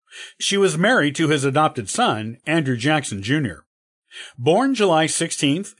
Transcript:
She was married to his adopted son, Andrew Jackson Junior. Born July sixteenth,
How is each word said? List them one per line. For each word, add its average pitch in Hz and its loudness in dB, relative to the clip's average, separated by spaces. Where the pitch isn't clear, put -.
She - -2
was 185 2
married 175 2
to 165 0
his 147 0
adopted 139 0
son, 117 -2
Andrew 151 0
Jackson 135 -2
Junior. 117 -4
Born 196 2
July 180 2
sixteenth, 156 -2